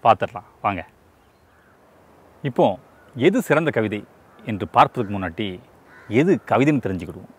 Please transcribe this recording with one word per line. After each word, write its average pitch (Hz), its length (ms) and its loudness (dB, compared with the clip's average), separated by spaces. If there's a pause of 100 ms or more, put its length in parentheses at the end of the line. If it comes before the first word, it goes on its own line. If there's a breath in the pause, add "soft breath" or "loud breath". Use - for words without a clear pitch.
பார்த்துடலாம் 113 400 0 (180)
வாங்க. 98 240 -4 (1600)
இப்போ 127 380 0 (360)
எது 196 260 2
சிறந்த 151 280 0
கவிதை 107 340 -4 (420)
என்று 104 220 -6
பார்ப்பதற்கு 117 520 2
முன்னாடி 90 400 -8 (500)
எது 139 380 2
கவிதைன்னு 135 400 2
தெரிஞ்சுக்கிடுவோம். 92 520 -10